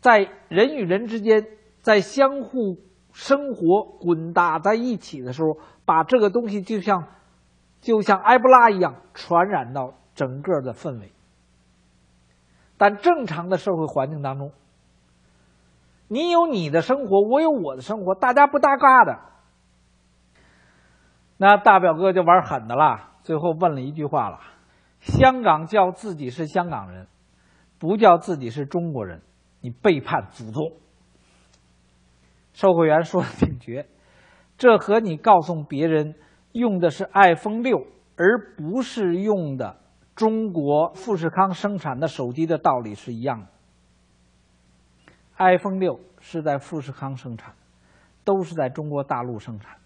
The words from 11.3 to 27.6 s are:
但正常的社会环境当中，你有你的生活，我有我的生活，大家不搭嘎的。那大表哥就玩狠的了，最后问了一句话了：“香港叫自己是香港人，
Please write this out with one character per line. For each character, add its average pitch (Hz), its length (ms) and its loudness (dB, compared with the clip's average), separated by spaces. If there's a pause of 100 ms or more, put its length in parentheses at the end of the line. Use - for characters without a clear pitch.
但 202 200 2
正 320 280 0
常 170 240 -10
的 185 80 0
社 185 180 -4
会 160 120 -4
环 143 240 -4
境 151 100 -12
当 135 160 -8
中， 139 140 -12 (1600)
你 294 220 -4
有 339 160 4
你 196 240 -4
的 160 140 2
生 262 240 -2
活， 196 200 4
我 269 140 2
有 320 80 2
我 170 260 -4
的 131 60 -16
生 208 220 -10
活， 185 100 -2
大 254 200 0
家 285 120 6
不 285 140 0
搭 277 180 2
嘎 262 260 8
的。 131 160 0 (2250)
那 202 200 8
大 202 220 6
表 175 160 2
哥 185 180 0
就 180 80 0
玩 175 220 6
狠 120 240 -8
的 120 80 -8
了， 139 480 0
最 165 120 -4
后 165 160 -4
问 160 220 0
了 135 80 -8
一 135 100 -10
句 151 140 -8
话 135 240 -4
了 82 100 -16 (640)
：“香 262 400 4
港 165 240 2
叫 185 260 2
自 190 220 -12
己 147 160 -10
是 156 160 -8
香 175 240 -4
港 98 220 -12
人， 92 160 -20 (720)